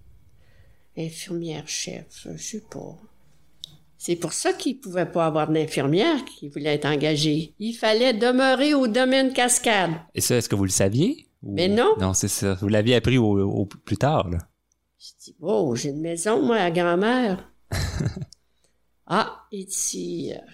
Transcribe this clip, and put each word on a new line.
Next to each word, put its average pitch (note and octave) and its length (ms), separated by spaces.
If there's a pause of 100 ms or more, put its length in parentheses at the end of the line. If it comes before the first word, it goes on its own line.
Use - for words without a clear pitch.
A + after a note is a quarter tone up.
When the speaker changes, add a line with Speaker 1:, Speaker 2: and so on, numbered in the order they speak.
(960)
Speaker 1:
Infirmière D#3+ 720
chef, - 380 (260)
je D#3+ 60
sais G#3 340
pas. C#3 260 (1040)
C'est F3 140
pour E3+ 180
ça F#4 200
qu'il - 260
pouvait F3+ 260
pas F3 220
avoir D3+ 240
d'infirmière D#3+ 720
qui - 240
voulait D3 260
être D3 100
engagée. D3+ 720
Il A3 140
fallait A3+ 400
demeurer B3+ 600
au C4 140
domaine C4 460
Cascade. A3+ 580 (240)
Speaker 2:
Et - 60
ça, B2 160
est-ce A2 120
que - 60
vous G2 80
le F#2+ 80
saviez ? A#2+ 560 (160)
Ou G#2 100
Speaker 1:
Mais F3 140
non. A#3+ 320
Speaker 2:
Non, F#2+ 140
c'est G2 160
ça. G2 320
Vous G2+ 80
l'aviez G#2+ 260
appris B2+ 220
au, G#2 240
au G2+ 240
plus - 320
tard, B2+ 320
là. E2+ 100 (600)
Speaker 1:
Je - 100 (120)
dis, - 200
oh, E3+ 340
j'ai C#3+ 140
une D3 120
maison, E3+ 400
moi, A#3 160
à F3 140
grand-mère. F#3 760 (260)
Speaker 2:
<laughs> - 60 (1300)
Speaker 1:
Ah, - 400
il F#3+ 140
dit, F3 680
euh, - 40 (140)